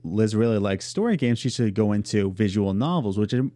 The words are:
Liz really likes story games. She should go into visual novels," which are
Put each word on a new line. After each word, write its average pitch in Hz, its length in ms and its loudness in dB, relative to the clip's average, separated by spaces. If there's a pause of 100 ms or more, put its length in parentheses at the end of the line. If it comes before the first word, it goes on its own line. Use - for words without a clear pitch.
Liz 107 300 0
really 113 240 2
likes 98 280 -2
story 220 300 -2
games. 120 220 0
She - 120 -4
should 110 240 0
go 104 180 2
into 104 400 0
visual 98 420 2
novels," 120 440 0
which 104 160 0
are 127 100 0 (120)